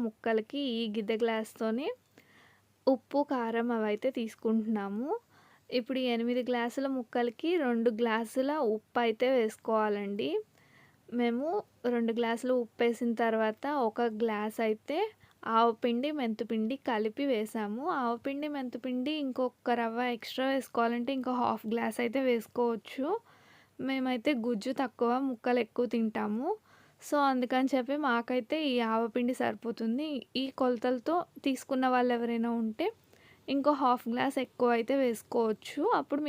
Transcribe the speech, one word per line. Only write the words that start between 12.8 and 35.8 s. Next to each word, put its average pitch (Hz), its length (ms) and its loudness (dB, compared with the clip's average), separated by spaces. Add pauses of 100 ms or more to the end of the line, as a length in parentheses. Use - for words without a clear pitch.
వేసిన 233 280 2 (120)
తర్వాత 220 420 2 (220)
ఒక 220 160 0 (180)
గ్లాస్ 214 460 0
అయితే 220 320 -2 (580)
ఆవపిండి, 233 520 4 (120)
మెంతిపిండి 220 560 -2 (120)
కలిపి 220 440 0
వేసాము. 220 500 -2 (200)
ఆవపిండి, 277 520 -2
మెంతిపిండి 254 580 -4 (120)
ఇంకొక 247 560 -2
రవ్వ 233 260 -2 (100)
ఎక్స్ట్రా 254 360 -4
వేసుకోవాలంటే 240 680 0
ఇంకో 254 220 -2
హాఫ్ 226 320 0
గ్లాస్ 226 320 -2
అయితే 240 240 0
వేసుకోవచ్చు. 240 760 -2 (840)
మేమైతే 262 440 0 (140)
గుజ్జు 247 340 -2
తక్కువ, 247 300 0 (180)
ముక్కలు 247 380 0
ఎక్కువ 247 200 -2 (100)
తింటాము. 220 520 -2 (600)
So, 294 100 2 (140)
అందుకని 254 420 2
చెప్పి 269 240 0 (100)
మాకైతే 240 500 0 (120)
ఈ 247 40 0 (200)
ఆవపిండి 240 480 0
సరిపోతుంది. 233 640 -2 (340)
ఈ 269 40 -2 (160)
కొలతలతో 254 560 0 (300)
తీసుకున్న 262 360 -2 (120)
వాళ్ళు 247 220 2
ఎవరైనా 233 340 -2 (100)
ఉంటే 220 260 -2 (680)
ఇంకో 285 180 4 (100)
హాఫ్ 247 300 2
గ్లాస్ 254 320 0
ఎక్కువ 240 320 2
అయితే 233 260 0
వేసుకోవచ్చు, 233 800 -2 (180)